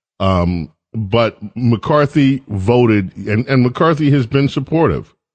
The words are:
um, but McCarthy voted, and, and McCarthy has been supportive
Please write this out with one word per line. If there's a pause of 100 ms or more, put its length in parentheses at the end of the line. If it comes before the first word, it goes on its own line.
(200)
um, (220)
but (180)
McCarthy
voted,
and,
and
McCarthy
has
been
supportive (200)